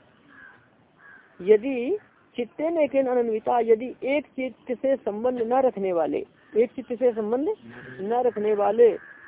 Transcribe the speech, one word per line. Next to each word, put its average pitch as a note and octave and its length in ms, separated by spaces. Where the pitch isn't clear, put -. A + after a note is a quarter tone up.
यदि A#3+ 560
चित्तेन D4+ 420
एकेन C#4 300
अनन्विता, A#3+ 520
यदि A3+ 440
एक C#4 220
चित्त B3+ 560
से C4+ 140
संबंध A#3 460
न A3+ 120
रखने G#3+ 400
वाले, D3+ 320
एक A#3 140
चित्त B3 220
से A#3+ 180
संबंध A3+ 380
न B3 240
रखने G#3+ 280
वाले, G3+ 440